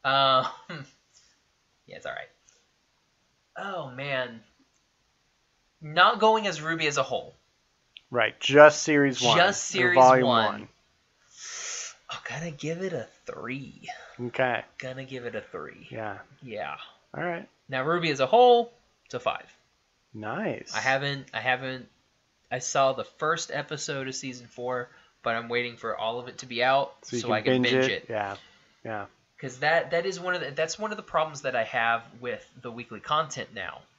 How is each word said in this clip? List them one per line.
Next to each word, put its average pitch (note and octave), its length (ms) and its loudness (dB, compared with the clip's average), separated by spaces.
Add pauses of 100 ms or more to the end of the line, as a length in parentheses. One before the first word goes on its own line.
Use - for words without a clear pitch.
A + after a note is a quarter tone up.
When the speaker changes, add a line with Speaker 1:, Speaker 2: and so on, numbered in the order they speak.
Speaker 1:
Um, C3+ 400 4 (240)
<laughs> D3+ 160 -12 (1000)
yeah, - 100 -18
it's - 80 -18
all C2 80 -8
right. - 160 -14 (1300)
Oh, F#3 320 -10
man. B2+ 520 -8 (1400)
Not F3+ 380 4
going A3 280 4
as D#3 140 -6
Ruby D#3+ 260 -2
as C#3 100 -2
a C3+ 60 0
whole. - 300 -6 (760)
Speaker 2:
Right. A2+ 280 2
Just D3 440 10
series C#3 380 2
one. A#2+ 160 4
Speaker 1:
Just F#3+ 360 2
Speaker 2:
or F#3+ 40 -4
Speaker 1:
series F3+ 180 2
Speaker 2:
volume B2+ 320 10
Speaker 1:
one. A2+ 180 4
Speaker 2:
one. G#2+ 220 -6 (1400)
Speaker 1:
I'm - 100 -12 (100)
gonna D#3+ 220 -8
give D#3+ 300 -8
it F#3 120 -4
a A#2 140 -8 (180)
three. B2 640 -12 (300)
Speaker 2:
Okay. B2 420 -2 (160)
Speaker 1:
Gonna C3 280 -12
give B2+ 200 -12
it A2+ 100 -8
a G#2 60 -6
three. D2 480 -14
Speaker 2:
Yeah. G#2+ 280 -10 (260)
Speaker 1:
Yeah. G2+ 320 -10 (400)
Speaker 2:
All C#3+ 80 -6
right. F3 240 -8 (220)
Speaker 1:
Now, C3 140 -4
Ruby E3 280 0
as C3+ 80 -4
a C3 80 4
whole, A#3+ 440 6 (340)
it's - 80 -16
a B2 60 -6
five. - 260 -6 (680)
Speaker 2:
Nice. A#2+ 640 -8
Speaker 1:
I G#2+ 40 -2
haven't, C3+ 540 -2
I A2 60 -6
haven't, C3 480 -4 (640)
I B2+ 80 -4
saw C3+ 320 2
the C3 140 -6
first D#3+ 480 -4
episode C#3+ 560 -6
of C3 60 -10
season B2 320 -12
four, B2 420 -6 (340)
but A#2 120 0
I'm A#2 120 -6
waiting A#2+ 300 -4
for A2 200 -6
all A#2 220 -4
of B2 80 -12
it A#2+ 120 -16
to C3+ 60 -14
be A#2 160 -4
out C3+ 320 2 (100)
Speaker 2:
So - 120 -8
you A#2 60 -2
Speaker 1:
so A#2+ 80 -6
Speaker 2:
can G#2+ 60 2
Speaker 1:
I G#2+ 60 0
can B2+ 200 4
Speaker 2:
binge B2 100 4
Speaker 1:
binge C3 140 4
Speaker 2:
it? B2 60 0 (120)
Speaker 1:
it. - 60 -20
Speaker 2:
Yeah. G2+ 260 -4 (480)
Yeah. G#2+ 220 -8 (340)
Speaker 1:
'Cause B2+ 200 -12
that, D3+ 320 0
that E3+ 140 0
is F3 140 -6
one F3+ 160 -4
of E3 60 -4
the, C#3+ 100 -8
that's D#3+ 260 -4
one G#3 140 -6
of G#3 60 -8
the G#3 60 -14
problems D#3 400 -2
that B2+ 120 -4
I A2+ 80 0
have A#2 400 0 (160)
with A#2+ 260 -8 (160)
the B2 100 -12
weekly A#2 280 -14
content D3+ 560 -4
now. F2+ 240 -12 (200)